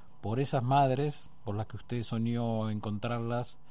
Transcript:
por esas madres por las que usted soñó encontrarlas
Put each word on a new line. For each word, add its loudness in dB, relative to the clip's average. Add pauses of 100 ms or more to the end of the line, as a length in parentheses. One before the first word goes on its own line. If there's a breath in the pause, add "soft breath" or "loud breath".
(220 soft breath)
por 0
esas 2
madres 4 (140)
por -2
las -2
que -10
usted -2
soñó 0
encontrarlas -2 (140)